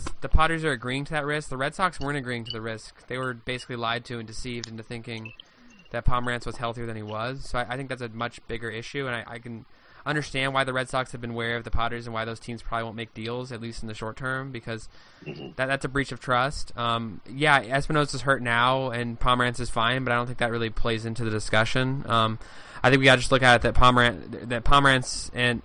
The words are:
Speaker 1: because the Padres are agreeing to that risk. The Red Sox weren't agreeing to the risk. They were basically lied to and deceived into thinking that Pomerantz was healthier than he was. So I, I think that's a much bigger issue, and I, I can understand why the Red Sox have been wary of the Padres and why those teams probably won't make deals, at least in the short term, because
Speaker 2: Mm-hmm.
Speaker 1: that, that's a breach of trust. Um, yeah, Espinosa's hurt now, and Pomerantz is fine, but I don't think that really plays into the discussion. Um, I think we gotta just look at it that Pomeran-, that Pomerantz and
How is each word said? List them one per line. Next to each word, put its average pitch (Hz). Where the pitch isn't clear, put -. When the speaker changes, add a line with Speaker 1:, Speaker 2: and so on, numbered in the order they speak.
Speaker 1:
because -
the 135
Padres 160
are 151
agreeing 127
to -
that 147
risk. 151
The 135
Red 139
Sox 180
weren't 139
agreeing 120
to 117
the 113
risk. 113
They 123
were 131
basically 123
lied 117
to 120
and 113
deceived 117
into 113
thinking 113
that 117
Pomerantz 123
was 117
healthier 117
than 113
he 107
was. 113
So 127
I, 117
I 123
think 135
that's 123
a 117
much 117
bigger 117
issue, 117
and 123
I, 113
I 117
can 113
understand 139
why 135
the 131
Red 127
Sox 131
have 127
been 117
wary 117
of 117
the 113
Padres 117
and 117
why 110
those 113
teams 117
probably 117
won't 113
make 113
deals, 120
at 113
least 117
in 113
the 110
short 110
term, 131
because 117
Speaker 2:
Mm-hmm. 151
Speaker 1:
that, 131
that's 135
a 147
breach 135
of 120
trust. 131
Um, 117
yeah, 139
Espinosa's 139
hurt 135
now, 123
and 120
Pomerantz 123
is 120
fine, 120
but 123
I -
don't 120
think 123
that 117
really 117
plays 110
into 113
the 110
discussion. 113
Um, 113
I 127
think 135
we 131
gotta 127
just -
look 131
at 123
it 117
that 113
Pomeran-, 120
that 120
Pomerantz 135
and 123